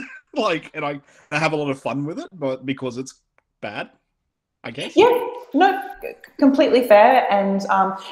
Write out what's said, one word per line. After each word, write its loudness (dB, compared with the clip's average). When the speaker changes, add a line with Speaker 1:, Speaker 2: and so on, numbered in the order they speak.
Speaker 1:
<laughs> -20
like, -4
and -10
I, -8
I -4
have -2
a -2
lot -4
of -6
fun -6
with -10
it, -12
but -8
because -8
it's -14
bad, -12
I -14
guess. -12
Speaker 2:
Yeah, 8
no, 2
c-, -12
completely 4
fair, 6
and, 0
um, 0